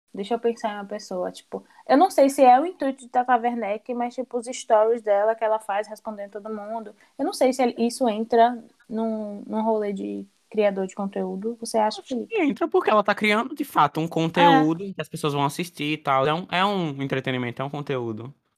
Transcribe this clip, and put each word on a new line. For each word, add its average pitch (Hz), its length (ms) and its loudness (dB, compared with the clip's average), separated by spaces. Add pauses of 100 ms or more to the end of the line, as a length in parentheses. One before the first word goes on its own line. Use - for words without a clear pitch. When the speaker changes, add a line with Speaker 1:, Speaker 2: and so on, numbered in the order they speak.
(140)
Speaker 1:
deixa 196 200 -6
eu 233 60 -2
pensar 233 320 -2
em 208 40 -8
uma 202 100 -10
pessoa, 190 460 -8
tipo, - 320 -14 (240)
eu 254 100 6
não 370 120 6
sei 277 200 4
se 277 140 2
é 247 160 10
o 302 60 -2
intuito 277 380 -6
de 240 60 -20
Tata 247 280 0
Werneck, 226 560 -4
mas, 240 220 -6
tipo, 247 220 -6
os 226 100 -8
stories 226 560 2
dela 214 320 2
que 226 80 -10
ela 220 160 0
faz 214 280 -4
respondendo 208 440 -12
todo 214 220 -12
mundo, 208 420 -10 (220)
eu 277 80 -4
não 262 80 -2
sei 254 200 2
se 254 80 -2
ele, 240 160 0
isso 240 320 0
entra 226 540 2 (260)
num, 214 560 -6
num 214 160 -4
rolê 214 320 0
de 202 320 -8 (240)
criador 196 380 0
de - 80 -12
conteúdo. 196 640 -6
Você 226 180 -6
acha, 214 220 0
Speaker 2:
Acho - 80 -18
que 262 80 -6
Speaker 1:
Felipe? 226 260 -6
Speaker 2:
entra 294 260 0
porque 370 220 0
ela 214 140 4
tá 202 100 2
criando, 214 400 0
de 294 100 -4
fato, 156 360 2
um 156 60 0
Speaker 1:
É. 170 40 -4
Speaker 2:
conteúdo 165 680 4 (160)
que - 40 -12
as 156 80 -8
pessoas 156 260 -4
vão 143 120 2
assistir 147 480 -4
e 151 40 -6
tal. 135 280 2
É 151 80 2
um, 180 160 -6
é 180 160 0
um 175 380 -2
entretenimento, 131 580 -4
é 135 40 -4
um 143 40 -6
conteúdo. 127 640 -6 (240)